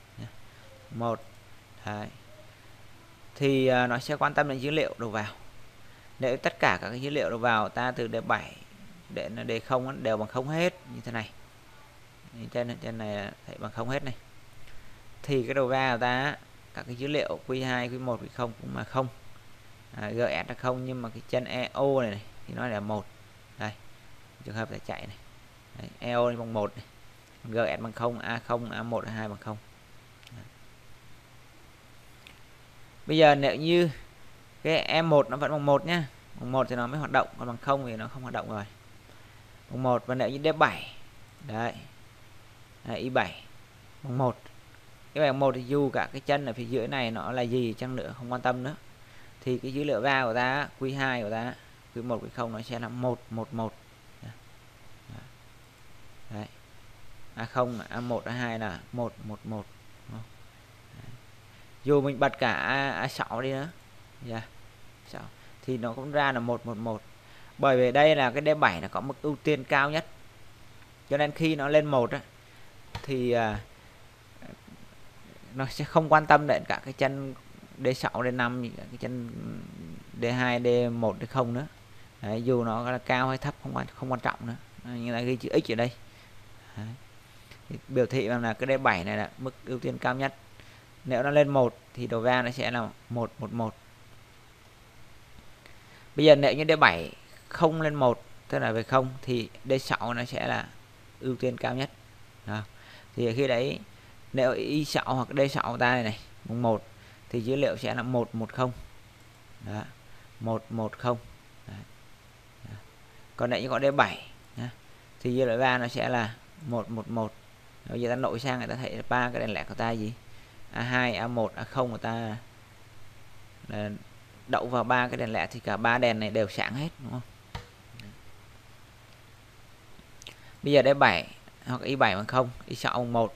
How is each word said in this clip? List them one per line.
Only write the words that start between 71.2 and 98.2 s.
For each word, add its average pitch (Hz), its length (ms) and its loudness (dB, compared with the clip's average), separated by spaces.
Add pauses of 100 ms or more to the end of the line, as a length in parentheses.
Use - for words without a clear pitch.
khi 160 240 2
nó 143 120 0
lên 151 180 8
một 131 260 4
á, 143 80 -2 (840)
thì, 123 280 0
à, 110 280 2 (2000)
nó 135 100 -4
sẽ 147 200 -6
không 160 280 8
quan 156 120 10
tâm 151 220 10
đến 117 200 4
cả - 180 -2
cái 131 80 -8
chân 135 420 0 (420)
D 131 180 0
sáu, - 280 -2
D 123 100 0
năm, 123 440 -2
cái - 220 -12
chân 120 320 -6 (920)
D 117 40 0
hai, 123 380 2
D 123 40 4 (240)
một, 117 300 2
D - 80 -8
không 120 240 0
nữa. 135 140 -4 (540)
Đấy, 113 220 -4
dù 123 200 4
nó 117 280 -2
là 127 60 -2
cao 127 320 2
hay 131 80 0
thấp 143 260 -4
không 135 120 -6
quan, 127 200 -4
không 131 160 -4
quan 127 80 -2
trọng - 280 -4
nữa. 117 80 -6 (280)
Đấy, 120 160 -8
người 120 140 -4
ta 117 80 -2
ghi 127 140 0
chữ - 140 -6 (160)
X - 60 -2
ở 113 40 0
đây. 120 160 0 (880)
Đấy. 104 100 -8 (800)
Thì - 60 -10 (120)
biểu 127 180 2
thị 123 220 0
rằng 120 140 0
là 113 120 0
cái 135 240 0
D 131 40 -2
bảy 110 220 4
này 107 140 -2
là 107 200 -2
mức 131 160 -8 (120)
ưu 123 140 -6
tiên 127 180 -4
cao 127 180 0
nhất. 135 200 -4 (720)
Nếu 127 180 2
nó 143 60 0
lên 147 180 8
một 135 300 4 (160)
thì 123 140 -6
đầu 113 140 -2
ra 123 200 4
nó 123 100 0
sẽ 120 200 -2
là 117 180 -2 (200)
một, 117 300 -2
một, 107 140 -8
một. 113 220 -2 (2500)
Bây 147 100 6
giờ 151 100 12
nếu 139 180 6
như 151 140 0
D 156 120 6
bảy 85 320 8 (380)
không 160 320 4
lên 151 140 2
một, 127 280 6 (240)